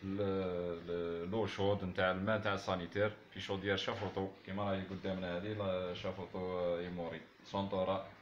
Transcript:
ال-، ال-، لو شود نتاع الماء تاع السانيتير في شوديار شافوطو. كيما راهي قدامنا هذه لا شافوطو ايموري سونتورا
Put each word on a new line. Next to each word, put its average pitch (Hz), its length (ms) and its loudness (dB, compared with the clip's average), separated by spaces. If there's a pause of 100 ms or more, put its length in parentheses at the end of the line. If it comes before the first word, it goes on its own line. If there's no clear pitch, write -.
ال-، 98 180 -2 (680)
ال-، 85 420 -2
لو 107 160 2
شود 98 360 2
نتاع 92 280 2
الماء 98 280 2
تاع 104 140 2
السانيتير 95 580 2 (220)
في 101 80 -8
شوديار 98 360 0
شافوطو. 98 500 0 (180)
كيما 98 180 -2
راهي 95 180 2
قدامنا 92 560 -2
هذه 104 160 -2
لا 92 400 0
شافوطو 92 460 -4 (400)
ايموري 87 420 -4 (300)
سونتورا 98 540 2 (160)